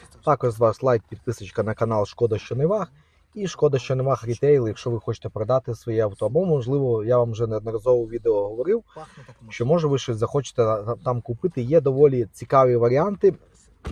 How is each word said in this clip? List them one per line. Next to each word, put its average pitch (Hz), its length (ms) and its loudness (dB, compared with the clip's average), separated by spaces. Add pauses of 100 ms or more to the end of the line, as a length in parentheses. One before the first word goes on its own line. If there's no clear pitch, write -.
(260)
Також 127 280 0
з 107 60 -12
вас 113 240 2
лайк, 123 260 2
підписочка 107 540 -8
на 104 100 -4
канал 110 320 -2
Шкода, 110 320 -2
що - 180 -8
не 139 100 0
ваг. 190 260 -2 (420)
І 202 140 -8
Шкода, 143 300 0
що 131 180 -4
не 127 80 -2
ваг 131 220 -2
рітейл, 127 420 2
якщо 107 220 -6
ви 117 100 -4
хочете - 300 -8
продати 120 460 -2
своє 113 280 -2
авто. 104 220 -4
Або, 151 200 0
можливо, 131 580 0
я 123 140 2
вам 120 140 2
вже 110 160 -2
неодноразово 113 540 0
у 113 60 -4
відео 110 400 0
говорив, 151 360 -2 (640)
що, 117 160 -6
може, 156 220 2
ви 139 100 2
щось 117 200 -4
захочете 123 440 -2
на-, 110 340 0 (100)
там 123 160 -2
купити. 123 400 -6
Є 143 200 4
доволі 135 500 4
цікаві 127 440 2
варіанти 165 580 2 (580)